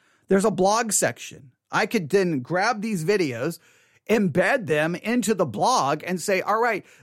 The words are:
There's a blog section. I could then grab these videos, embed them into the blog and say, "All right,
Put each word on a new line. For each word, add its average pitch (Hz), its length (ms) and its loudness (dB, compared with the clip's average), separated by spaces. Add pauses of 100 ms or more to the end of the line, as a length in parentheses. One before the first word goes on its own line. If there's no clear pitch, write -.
(280)
There's 196 180 4
a 214 40 2
blog 202 420 2
section. - 600 -4 (180)
I 180 140 0
could 202 240 -2
then 180 320 2
grab 196 400 -2
these 196 240 -4
videos, 156 540 -2 (500)
embed 202 580 2
them 156 280 0
into 220 400 -2
the 175 120 0
blog 160 580 0
and 175 160 -6
say, 190 200 0
"All 214 200 0
right, 226 240 0 (180)